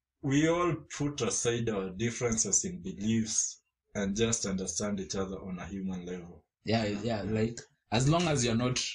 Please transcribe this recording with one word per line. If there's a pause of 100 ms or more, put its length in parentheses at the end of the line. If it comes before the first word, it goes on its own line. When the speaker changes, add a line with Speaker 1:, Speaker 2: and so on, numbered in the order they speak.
(220)
Speaker 1:
we
all (200)
put
aside
our
differences
in
beliefs (340)
and
just
understand
each
other
on
a
human
level. (200)
Speaker 2:
Yeah,
yeah,
like, (320)
as
long
as
you're
not (160)